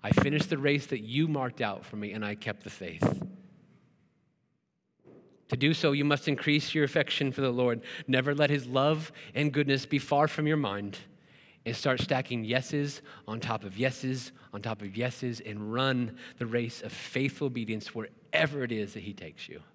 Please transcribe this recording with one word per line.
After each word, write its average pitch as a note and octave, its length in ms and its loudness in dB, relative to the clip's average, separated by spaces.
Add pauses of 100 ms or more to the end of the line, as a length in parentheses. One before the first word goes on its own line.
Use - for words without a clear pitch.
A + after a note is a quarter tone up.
I G#2 80 0
finished D3 380 4
the D#3+ 80 2
race C#3+ 300 2
that B2+ 140 -2
you B2+ 280 2
marked C3 320 -2
out G#2 240 -2
for - 100 -12
me, G#2 160 -4
and G#2+ 140 -4
I G#2 100 -4
kept G#2 280 -6
the G2 60 -12
faith"? - 540 -2 (2250)
To B2 60 0
do C#3+ 180 4
so, D3 200 4
you C#3+ 100 2
must D3 240 4
increase D3 480 2
your D#3 80 6
affection C#3 480 2
for C3+ 80 -6
the C3 120 2
Lord. A#2+ 300 2 (260)
Never C3 280 4
let D3 140 6
his C#3+ 160 2
love D3 440 2 (240)
and D3 200 2
goodness C#3 320 2
be D3 140 0
far D3 280 4
from D3+ 180 -2
your D#3 120 4
mind, G2+ 400 -2 (680)
and A#2 80 -2
start B2+ 280 0
stacking B2+ 420 0
yeses C#3+ 580 -2 (240)
on A2+ 140 -6
top G#2+ 240 -2
of F#2+ 140 -10
yeses C3 560 -2 (180)
on G#2 100 -10
top A2 200 -6
of G2 160 -10
yeses, B2 420 -4
and G#2 320 -8
run B2 460 0 (220)
the B2 60 -2
race A#2 360 -2
of A#2 100 -10
faithful - 560 -2
obedience A2+ 480 -4
wherever C#3 680 -2
it A#2 100 -2
is G#2+ 220 -4
that G2 80 -10
he G2+ 100 -8
takes - 340 -14
you. D#2+ 140 -14 (140)